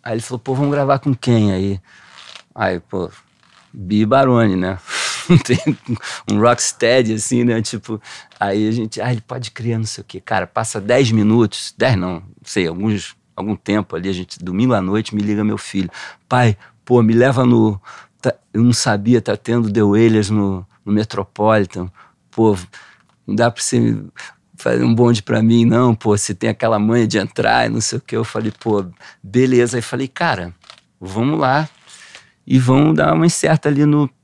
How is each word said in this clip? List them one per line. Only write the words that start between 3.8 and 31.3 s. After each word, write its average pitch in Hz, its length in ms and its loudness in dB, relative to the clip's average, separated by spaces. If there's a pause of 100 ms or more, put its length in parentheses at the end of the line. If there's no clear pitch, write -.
Baroni, 120 500 4
né? 92 260 -2
<laughs> - 640 0
Tem 156 320 0 (520)
um 104 120 0
rocksteady, 120 720 2
assim, 120 320 -2
né? 117 160 0
Tipo, 110 400 -8 (380)
aí 101 280 0
a 110 40 0
gente, 113 300 -4
"Ah, 123 100 -2
ele 113 100 -4
pode 120 300 -12
criar, 117 260 -4
não 113 80 -2
sei - 160 -10
o - 40 -18
quê." - 140 -16
Cara, 95 260 -4
passa 113 360 -8
dez 120 300 2
minutos, 110 680 2
dez 123 180 2
não, 90 200 -4
não 82 60 -12 (220)
sei, 90 240 -4
alguns, 98 480 -4 (200)
algum 101 200 -4
tempo 104 400 -4
ali, 90 140 -6
a 95 40 -4
gente, 90 300 -10
domingo 104 300 0
à 101 80 0
noite, 104 340 -4
me 104 60 -2
liga 104 220 -2
meu 104 140 -2
filho. 95 320 -6 (380)
"Pai, 120 300 2 (260)
pô, 123 180 4
me 110 120 4
leva 123 320 4
no, 110 340 2 (420)
tá, - 120 -2 (200)
eu 110 80 0
não 120 120 4
sabia, 110 480 0
tá 107 160 -4
tendo 117 340 -2
The 107 120 2
Wailers 107 460 4
no, 98 360 -2 (180)
no 101 80 -6
Metropolitan. 104 1000 -2 (400)
Pô, 110 280 2 (680)
não 104 100 -6
dá 117 140 2
pra - 140 -8
você 113 340 0 (600)
fazer 120 260 0
um 120 100 2
bonde 117 300 2
pra 117 180 -2
mim, 117 220 4
não, 117 320 4
pô, 104 220 0
você - 180 -4
tem 113 140 -4
aquela 110 280 -2
manha 113 300 2
de 110 100 -2
entrar 113 500 0
e - 20 -4
não 113 100 -4
sei 117 200 -6
o - 20 -10
quê." - 160 -8
Eu 113 80 -2
falei, 110 340 -6
"Pô, 101 260 -2 (380)
beleza." 123 540 2
Aí 117 40 -2
falei, 127 280 -6
"Cara, 92 440 -4 (460)
vamos 113 400 -4